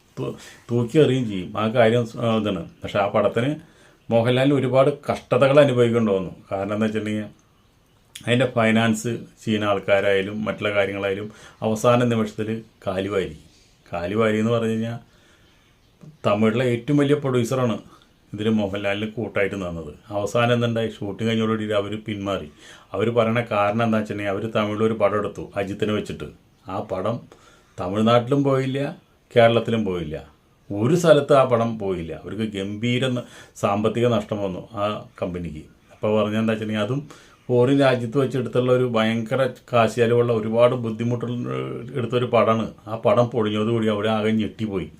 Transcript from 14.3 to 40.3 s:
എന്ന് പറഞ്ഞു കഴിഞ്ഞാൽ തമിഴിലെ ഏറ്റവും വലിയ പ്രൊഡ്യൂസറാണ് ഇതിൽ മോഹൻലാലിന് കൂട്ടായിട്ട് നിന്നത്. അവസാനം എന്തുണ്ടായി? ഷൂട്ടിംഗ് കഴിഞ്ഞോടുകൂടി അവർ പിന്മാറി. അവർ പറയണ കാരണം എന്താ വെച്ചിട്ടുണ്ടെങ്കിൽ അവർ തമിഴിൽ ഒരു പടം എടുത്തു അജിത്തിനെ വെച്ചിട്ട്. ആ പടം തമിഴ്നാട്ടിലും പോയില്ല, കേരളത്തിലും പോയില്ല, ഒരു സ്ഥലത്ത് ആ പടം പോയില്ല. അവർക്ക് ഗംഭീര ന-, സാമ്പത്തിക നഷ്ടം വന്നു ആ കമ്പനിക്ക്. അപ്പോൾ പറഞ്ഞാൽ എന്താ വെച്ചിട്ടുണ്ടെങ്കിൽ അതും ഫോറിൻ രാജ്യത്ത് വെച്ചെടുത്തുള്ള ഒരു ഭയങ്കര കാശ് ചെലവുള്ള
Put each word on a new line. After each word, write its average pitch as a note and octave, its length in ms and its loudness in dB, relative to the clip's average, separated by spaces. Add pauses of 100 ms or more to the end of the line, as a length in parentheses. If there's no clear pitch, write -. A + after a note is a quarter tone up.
എന്ന് A2 120 0
പറഞ്ഞു A2+ 180 0
കഴിഞ്ഞാൽ A2+ 280 -4 (1300)
തമിഴിലെ A2 380 2
ഏറ്റവും A#2+ 320 0
വലിയ C#3+ 180 4
പ്രൊഡ്യൂസറാണ് B2 600 -2 (580)
ഇതിൽ G#2+ 160 -2
മോഹൻലാലിന് G#2 640 -2
കൂട്ടായിട്ട് G2+ 440 -2
നിന്നത്. E2 380 -8 (140)
അവസാനം A2+ 460 0
എന്തുണ്ടായി? A#2 360 0
ഷൂട്ടിംഗ് G#2+ 420 -6
കഴിഞ്ഞോടുകൂടി A2 400 0
അവർ G2+ 220 -2 (140)
പിന്മാറി. G2 420 -6 (440)
അവർ G#2 160 0
പറയണ A#2 320 2 (100)
കാരണം G#2 320 2
എന്താ A2 140 0
വെച്ചിട്ടുണ്ടെങ്കിൽ G#2 380 -4
അവർ A2 200 -6
തമിഴിൽ G#2+ 280 0
ഒരു A2 100 2
പടം G#2 260 0
എടുത്തു E2+ 360 -8
അജിത്തിനെ G2+ 380 -4
വെച്ചിട്ട്. D#2+ 360 -6 (380)
ആ F#2+ 120 -6
പടം G#2+ 400 -6 (640)
തമിഴ്നാട്ടിലും A#2 600 2
പോയില്ല, C3 360 0 (560)
കേരളത്തിലും A#2 500 4
പോയില്ല, E2 300 -4 (540)
ഒരു A2+ 260 0
സ്ഥലത്ത് D3+ 380 4
ആ A2 100 6
പടം A2+ 360 0
പോയില്ല. E2+ 340 -6
അവർക്ക് F2+ 320 -8 (120)
ഗംഭീര A#2 500 -4
ന-, B2 180 -4 (300)
സാമ്പത്തിക A2 520 0
നഷ്ടം G#2 360 -2
വന്നു F#2 180 -6 (120)
ആ G#2 340 -4 (140)
കമ്പനിക്ക്. F2 420 -8 (300)
അപ്പോൾ G#2+ 300 0
പറഞ്ഞാൽ G#2+ 160 -2
എന്താ A2+ 140 0
വെച്ചിട്ടുണ്ടെങ്കിൽ G#2+ 340 -4
അതും C#3+ 400 -8 (200)
ഫോറിൻ B2+ 320 4
രാജ്യത്ത് B2 380 2
വെച്ചെടുത്തുള്ള B2 540 0
ഒരു B2+ 140 4 (100)
ഭയങ്കര A2+ 540 0 (240)
കാശ് A2+ 220 4
ചെലവുള്ള A#2+ 380 2